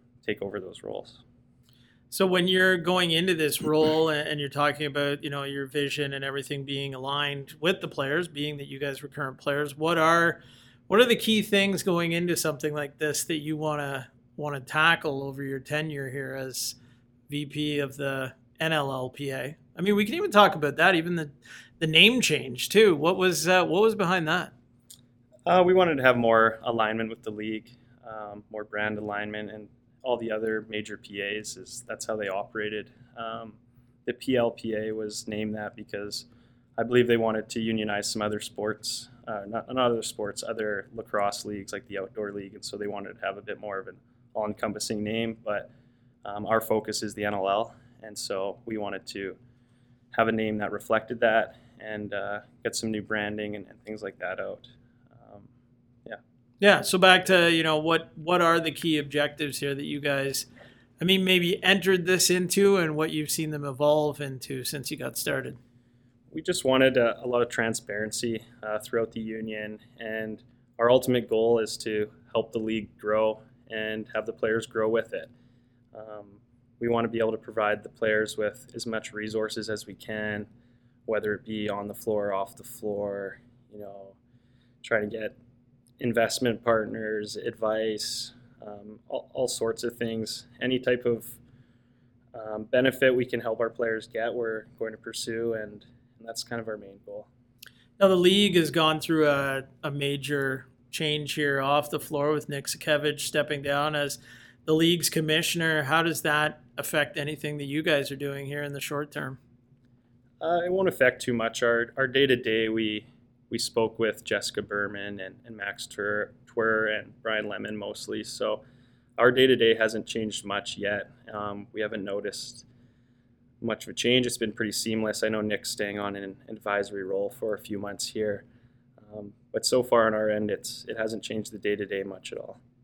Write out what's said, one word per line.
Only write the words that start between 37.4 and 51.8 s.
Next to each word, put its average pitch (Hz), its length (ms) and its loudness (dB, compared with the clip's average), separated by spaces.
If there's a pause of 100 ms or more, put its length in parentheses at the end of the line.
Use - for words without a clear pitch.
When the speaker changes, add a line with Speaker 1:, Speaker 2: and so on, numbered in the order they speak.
Speaker 1:
to 117 120 -6
unionize 107 500 -2
some 110 100 -4
other 104 180 -2
sports, - 680 -8 (180)
uh, 104 200 -8
not, 110 200 -6
not 127 240 2
other 113 100 0
sports, - 420 -8
other 107 520 -4
lacrosse 101 500 -2
leagues 104 260 -8
like 101 160 -10
the 98 120 -8
Outdoor 101 320 -6
League, 101 240 -10
and - 100 -16
so 104 120 -10
they 104 100 -6
wanted 101 260 -8
to - 120 -8
have 98 120 -4
a 101 40 -16
bit 98 180 -10
more 101 180 -6
of 95 100 -8
an 90 100 -18 (360)
all-encompassing 107 680 -4
name, 113 420 -4
but, 104 240 -4 (560)
um, 104 200 -8
our 110 160 4
focus 107 420 -2
is 104 100 -6
the 104 100 -6
N 104 120 0
L 98 120 0
L, 104 280 0 (260)
and 107 160 -16
so 98 480 -4
we 113 120 -6
wanted 98 300 -6
to 98 280 -8 (800)
have 113 100 4
a 110 40 2
name 110 260 0
that 104 140 -4
reflected 110 480 -2
that 113 360 4 (240)
and, 104 340 -8